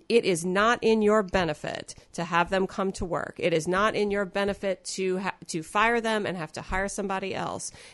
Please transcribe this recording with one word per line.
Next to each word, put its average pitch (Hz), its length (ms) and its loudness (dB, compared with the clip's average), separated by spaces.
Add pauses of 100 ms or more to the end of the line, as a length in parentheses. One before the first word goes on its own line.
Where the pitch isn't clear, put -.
it 226 160 4
is 170 200 0
not 202 380 4
in 220 200 4
your 208 220 4
benefit - 680 -4 (180)
to 170 120 -4
have 170 260 2
them 190 180 2
come 196 240 -4
to 208 120 -6
work. 165 340 -4
It 170 140 2
is 160 140 2
not 196 300 2
in 208 160 0
your 202 120 0
benefit 196 600 -2 (100)
to 185 240 -2
ha-, 190 160 -4 (140)
to 160 160 -6
fire 226 360 2
them 220 240 0
and 180 140 -4
have 156 140 -8
to 131 100 -10
hire 190 260 -4
somebody 196 460 -4
else. - 380 -6 (220)